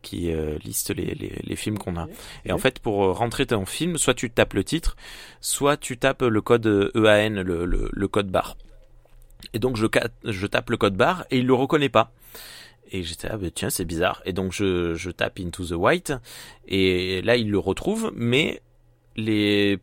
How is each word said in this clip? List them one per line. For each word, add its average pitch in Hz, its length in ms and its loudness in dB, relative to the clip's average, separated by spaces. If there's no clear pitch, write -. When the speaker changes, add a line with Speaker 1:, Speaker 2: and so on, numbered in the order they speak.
Speaker 1:
qui, 85 320 -6
euh, 78 320 -4
liste - 260 -6
les, 87 240 -4
les, - 300 -10
les - 120 -8
films 107 220 -4
qu'on 92 160 -6
a. 85 120 -6
Speaker 2:
Ok. 80 40 -14
Speaker 1:
Et 92 60 -2
en 87 40 0
Speaker 2:
Ok. 87 60 -4
Speaker 1:
fait, 127 180 0
pour, 101 240 0
euh, 92 80 4
rentrer 117 340 -2
ton 104 180 0
film, 165 320 -4
soit 135 180 2
tu 120 160 -6
tapes - 240 2
le 98 100 2
titre, - 320 -2
soit 143 360 0
tu 127 220 -10
tapes 135 240 0
le 113 180 4
code, 113 260 4
euh, 101 300 4
E 110 100 4
A 107 120 10
N, 104 240 2
le, 87 220 0
le, 87 280 0
le 98 160 -2
code 101 200 0
barre. - 280 -2
Et 113 60 -2
donc 123 160 -2
je 110 160 2
ca-, 127 160 2
je 104 220 -4
tape 117 240 -2
le 117 60 0
code 101 200 2
barre 160 340 2
et 131 80 2
il 127 80 2
le 127 80 6
reconnaît 139 360 2
pas. 113 200 4
Et 95 140 -4
j'étais, 82 260 -8
ah, 113 60 -4
bah, 95 180 -4
tiens, - 160 -2
c'est - 140 -4
bizarre. 85 400 0
Et 95 80 -4
donc 92 200 -2
je, 87 420 0
je 85 160 -8
tape - 280 -4
Into 90 280 -8
the 85 60 -6
White 127 400 0
et 92 560 2
là 110 140 2
il 110 140 0
le 101 80 2
retrouve, 190 580 -2
mais 120 460 0
les 104 680 2